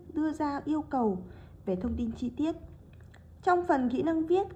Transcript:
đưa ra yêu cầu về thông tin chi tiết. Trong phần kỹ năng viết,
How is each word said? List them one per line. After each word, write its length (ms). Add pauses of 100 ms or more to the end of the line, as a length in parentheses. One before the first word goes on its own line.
(120)
đưa 200
ra 320
yêu 180
cầu 360 (480)
về 100
thông 200
tin 160
chi 180
tiết. 260 (840)
Trong 220
phần 240
kỹ 140
năng 240
viết, 300